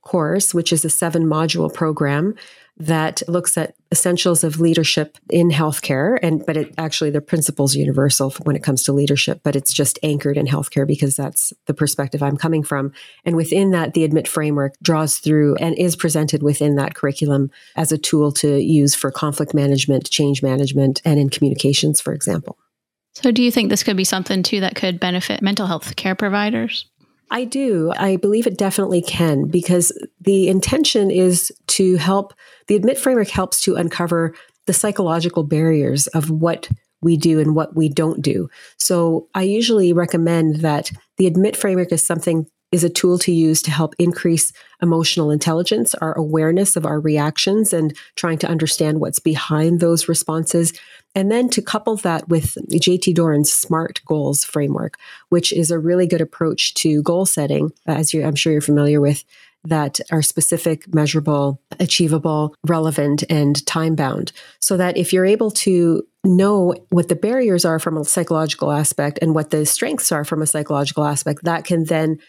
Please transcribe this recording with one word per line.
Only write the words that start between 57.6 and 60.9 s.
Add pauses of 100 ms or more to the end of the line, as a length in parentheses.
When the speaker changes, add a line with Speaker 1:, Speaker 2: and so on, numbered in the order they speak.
Speaker 1:
uh,
as
you,
I'm
sure
you're
familiar
with, (420)
that (100)
are
specific,